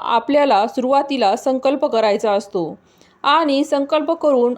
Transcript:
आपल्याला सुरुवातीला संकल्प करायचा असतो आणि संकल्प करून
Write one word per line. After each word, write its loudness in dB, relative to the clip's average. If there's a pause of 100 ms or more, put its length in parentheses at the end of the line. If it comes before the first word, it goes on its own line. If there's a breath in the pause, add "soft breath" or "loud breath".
आपल्याला 2
सुरुवातीला 0
संकल्प -2
करायचा 0
असतो -4 (460 soft breath)
आणि 2
संकल्प -2
करून 2